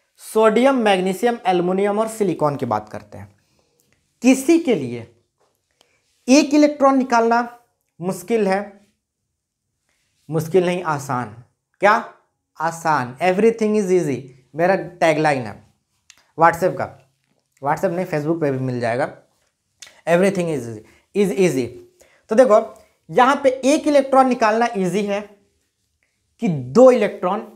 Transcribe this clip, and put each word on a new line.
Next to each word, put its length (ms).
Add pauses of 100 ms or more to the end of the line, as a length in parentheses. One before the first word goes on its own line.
(340)
सोडियम, 400
मैग्नीशियम, 720
एल्युमिनियम 520
और 100
सिलिकॉन 480
की 100
बात 220
करते 300
हैं, 100 (920)
किसी 360
के 160
लिए 320 (1200)
एक 260
इलेक्ट्रॉन 440
निकालना 600 (420)
मुश्किल 480
है, 320 (1500)
मुश्किल 360
नहीं, 160
आसान। 540 (440)
क्या? 240 (560)
आसान। 600
Everything 540
is 160
easy, 260 (380)
मेरा 200
टैगलाइन 680
है 220 (760)
WhatsApp 320
का, 380 (540)
WhatsApp 260
नहीं, 160
Facebook 340
पे 100
भी 80
मिल 220
जाएगा। 320 (960)
Everything 380
is 160
easy, 200 (340)
is 220
easy। 280 (640)
तो 80
देखो, 400 (340)
यहाँ 340
पे 60
एक 380
इलेक्ट्रॉन 400
निकालना 480
ईजी 260
है 180 (1200)
कि 60
दो 420
इलेक्ट्रॉन, 640